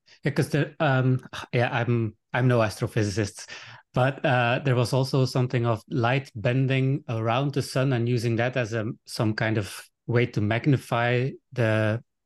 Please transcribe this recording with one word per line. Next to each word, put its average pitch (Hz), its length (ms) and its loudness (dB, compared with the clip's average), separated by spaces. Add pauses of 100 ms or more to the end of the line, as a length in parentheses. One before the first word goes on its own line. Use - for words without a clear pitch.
(240)
Yeah, 143 80 0
'cause 147 180 0
the, - 300 -2
um, 131 400 2 (340)
yeah, 123 180 2
I'm, 117 440 0 (180)
I'm 127 140 2
no 123 120 4
astrophysicist, 107 920 -2 (440)
but, 131 320 0
uh, 123 380 2
there 135 120 2
was 123 180 0
also 131 320 2
something 123 400 0
of 113 240 0
light 135 460 0
bending 131 720 0
around 117 440 0
the 139 80 0
sun 135 320 0
and 117 140 0
using 117 300 0
that 123 200 0
as 113 160 -4
a, 110 120 -2 (200)
some 110 280 -2
kind 110 240 0
of - 260 -6 (240)
way 120 180 2
to 110 160 -4
magnify 120 880 0 (240)
the 110 480 0 (240)